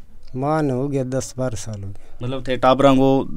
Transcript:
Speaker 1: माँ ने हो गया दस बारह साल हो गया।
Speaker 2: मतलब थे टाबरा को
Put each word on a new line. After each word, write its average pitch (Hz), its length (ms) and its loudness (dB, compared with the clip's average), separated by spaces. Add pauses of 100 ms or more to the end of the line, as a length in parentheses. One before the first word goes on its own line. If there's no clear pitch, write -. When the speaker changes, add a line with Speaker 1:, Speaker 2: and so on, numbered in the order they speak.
(360)
Speaker 1:
माँ 151 260 0
ने 139 100 0
हो 127 160 -2
गया 135 160 -2
दस 127 340 -6
बारह 127 180 -4
साल 107 260 -8
हो 101 60 -8
गया। - 340 -10
Speaker 2:
मतलब 127 260 -6
थे 127 80 0
टाबरा 131 360 6
को 135 440 4